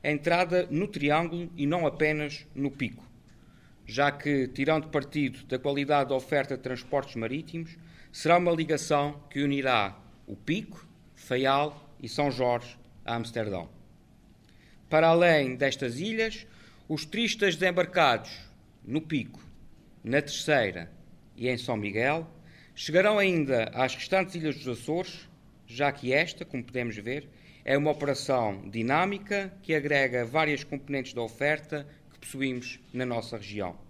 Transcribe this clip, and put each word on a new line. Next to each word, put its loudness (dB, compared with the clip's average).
entrada 2
no 0
Triângulo 0
e 0
não 2
apenas 0
no -2
Pico, -6
já 2
que, 0
tirando 0
partido -2
da -4
qualidade 2
da 2
oferta -2
de -14
transportes -4
marítimos, -6
será 4
uma 4
ligação 0
que -2
unirá 2
o -10
Pico, -6
Faial 0
e -10
São 2
Jorge 0
a -2
Amsterdão. -4
Para 6
além 6
destas -2
ilhas, -4
os -4
turistas 0
desembarcados 2
no -2
Pico, -4
na 2
Terceira 0
e -2
em -2
São -4
Miguel 0
chegarão 2
ainda 4
às 0
restantes 0
ilhas -4
dos -8
Açores, -6
já 0
que -4
esta, 0
como -8
podemos -6
ver, -8
é 2
uma 2
operação 0
dinâmica -2
que -2
agrega 0
várias 0
componentes -6
da -6
oferta -4
que -20
possuímos -6
na -4
nossa -4
região. -6